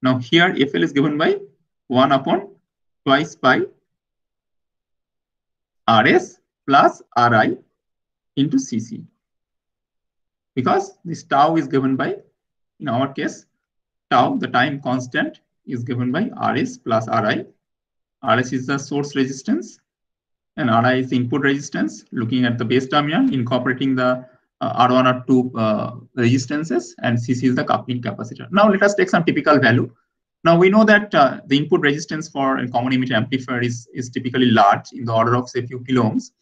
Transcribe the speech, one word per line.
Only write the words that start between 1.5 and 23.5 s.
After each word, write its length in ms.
one 240
upon 380
twice 300
by 280
R 180
S 320
plus 360
R 180
I 220
into 220
C 200
C. 240
Because 480
this 220
tau 320
is 100
given 300
by, 200
in 100
our 240
case, 340
tau, 260
the 120
time 340
constant, 580
is 160
given 300
by 240
R 200
S 200
plus 320
R 180
I. 200
R 140
S 140
is 160
the 100
source 380
resistance 640
and 140
R 160
I 120
is 120
the 60
input 260
resistance, 680
looking 320
at 120
the 80
base 220
terminal, 480
incorporating 600